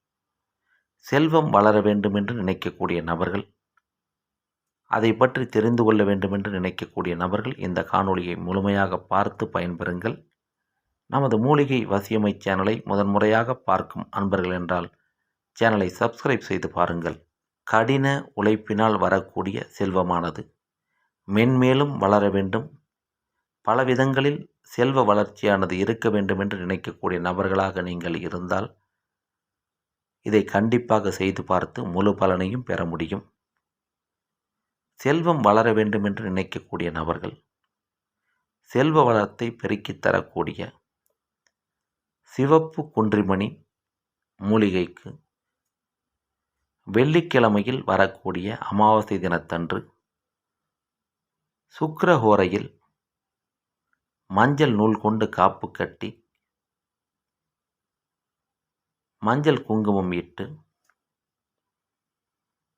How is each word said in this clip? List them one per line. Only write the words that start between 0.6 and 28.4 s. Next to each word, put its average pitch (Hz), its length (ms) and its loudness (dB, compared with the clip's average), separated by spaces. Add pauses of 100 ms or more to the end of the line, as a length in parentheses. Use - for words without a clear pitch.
செல்வம் 156 440 2
வளர 104 320 6
வேண்டும் 104 340 0
என்று 104 200 -4
நினைக்கக்கூடிய 90 680 -4
நபர்கள், 90 440 -4 (1400)
அதை 110 240 2
பற்றி 127 300 2
தெரிந்து 117 380 2
கொள்ள 107 200 4
வேண்டும் 98 340 0
என்று 101 140 -6
நினைக்கக்கூடிய 90 640 -6
நபர்கள் 104 420 -4
இந்த 90 240 -4 (100)
காணொளியை 92 460 -2 (100)
முழுமையாக 98 640 -2
பார்த்து 104 340 -2
பயன்பெறுங்கள். 90 720 -6 (920)
நமது 135 280 0
மூலிகை 135 480 2
வசியமை 101 440 0 (140)
சேனலை 95 300 0 (160)
முதன்முறையாக 104 640 2 (140)
பார்க்கும் 92 420 -2
அன்பர்கள் 95 480 -2
என்றால், 90 300 -4 (680)
சேனலை 107 300 2 (100)
சப்ஸ்கிரைப் - 500 -2
செய்து 85 220 -4
பாருங்கள். 85 480 -4 (500)
கடின 131 380 2 (300)
உழைப்பினால் 107 640 2
வரக்கூடிய 92 600 -2 (200)
செல்வமானது 90 640 -2 (880)
மென்மேலும் 127 680 4
வளர 101 320 4
வேண்டும், 95 360 -2 (960)
பல 113 220 0
விதங்களில் 135 560 2 (240)
செல்வ 131 400 0
வளர்ச்சியானது 101 800 0
இருக்க 113 260 -2
வேண்டும் 98 340 -2
என்று 101 140 -6
நினைக்கக்கூடிய 90 640 -6
நபர்களாக 92 680 -2
நீங்கள் 160 280 -6 (100)
இருந்தால், 90 420 -6 (1600)